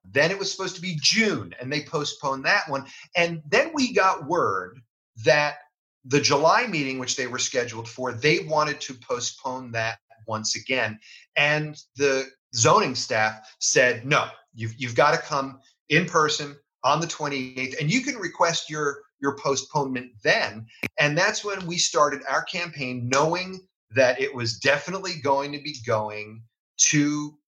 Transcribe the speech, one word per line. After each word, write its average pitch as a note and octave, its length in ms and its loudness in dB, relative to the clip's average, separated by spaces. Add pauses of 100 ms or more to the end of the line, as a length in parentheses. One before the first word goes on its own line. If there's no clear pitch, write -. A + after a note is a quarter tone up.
Then C#3+ 220 4
it G3 80 -4
was F#3+ 120 -4
supposed F#3 260 -6
to E3 40 -14
be F3 180 -4
June, D#3 600 2
and B2+ 120 -8
they D3+ 120 -2
postponed C#3 640 -4
that F#3 220 2
one. C3+ 200 -4 (280)
And E3+ 320 0
then C4 280 4
we B3+ 180 0
got F#3+ 320 2
word G#2 540 0 (460)
that D3 320 4 (480)
the C#3 140 2
July D3+ 460 4
meeting, C#3+ 320 -4
which B2+ 180 -4
they B2+ 120 -4
were B2 100 -6
scheduled A2+ 500 -4
for, B2+ 260 -6
they D3 260 2
wanted D3+ 420 -2
to C3 140 -10
postpone B2+ 800 -8
that A2+ 260 -4 (260)
once G#2+ 300 -4
again. A2+ 420 -2 (380)
And D3+ 420 0 (200)
the C3+ 280 2 (300)
zoning D#3 400 4
staff A2 520 -2 (120)
said, B2 480 2
"No, C#3 220 2 (260)
you've, A2+ 240 -8
you've A#2 160 -6
gotta D#3 240 6
come C3+ 400 -6 (300)
in D#3+ 180 4
person D3+ 480 0 (300)
on D3 140 4
the E3 80 -4
twenty-eighth, C3 720 -6
and D#3 120 0
you B3+ 100 2
can B3+ 140 -6
request E3+ 540 -2
your, D3 320 -4 (200)
your C#3 160 0
postponement C3 720 -2 (100)
then." C#3 440 0 (340)
And D3 180 4
that's G#3 280 0
when F#3+ 200 -6
we F3 120 -4
started D3 520 2
our D3+ 140 0
campaign, C3+ 680 -6
knowing F3 560 0 (300)
that B2+ 240 4
it C#3 140 -2
was A#2 260 -6
definitely F3+ 640 0
going C#3 300 0
to C#3+ 80 -8
be D3 140 -10 (100)
going G#2+ 560 -4 (360)
to D3 600 2 (100)